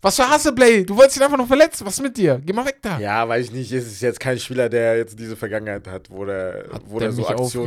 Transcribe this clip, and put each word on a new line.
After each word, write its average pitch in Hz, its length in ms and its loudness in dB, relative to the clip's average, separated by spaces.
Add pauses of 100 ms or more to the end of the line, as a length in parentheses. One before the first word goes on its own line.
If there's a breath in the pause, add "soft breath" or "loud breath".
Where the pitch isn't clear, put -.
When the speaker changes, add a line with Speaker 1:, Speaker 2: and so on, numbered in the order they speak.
Speaker 1:
Was 294 120 2
für 254 120 2
hustle 294 260 2
play? 233 300 6
Du 202 140 -4
wolltest 269 200 8
ihn 269 40 2
einfach 285 160 2
nur 247 80 0
verletzen. 277 400 2
Was 202 80 -6
ist - 80 -6
mit 269 160 -6
dir? 147 260 2
Geh 175 100 -6
mal 247 120 -2
weg 277 160 -6
da. 190 160 -4
Speaker 2:
Ja, 110 320 -2
weiß 120 160 0
ich 107 60 -16
nicht. 123 200 -8
Es 127 140 -4
ist 104 160 -12
jetzt 120 180 -2
kein 127 200 -4
Spieler, 123 280 -2
der 117 300 0
jetzt 113 220 -6
diese 110 160 -12
Vergangenheit 107 520 -8
hat, 92 220 -14
wo 95 160 -12
der, 95 480 -8
Speaker 1:
Hat 104 140 -12
Speaker 2:
wo 104 100 -10
Speaker 1:
der 113 120 -4
Speaker 2:
der - 20 -4
so 120 100 -6
Speaker 1:
mich 107 80 -4
Speaker 2:
Aktionen 120 160 -2 (220)